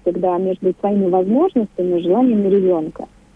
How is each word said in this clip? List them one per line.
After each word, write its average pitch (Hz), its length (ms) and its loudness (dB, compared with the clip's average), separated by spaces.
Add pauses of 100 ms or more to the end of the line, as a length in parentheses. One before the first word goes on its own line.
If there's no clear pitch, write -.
всегда 180 360 -2
между 185 420 -2
своими 202 280 0
возможностями 190 880 0
и 165 40 -4
желаниями 208 460 2
ребенка. 185 580 0 (300)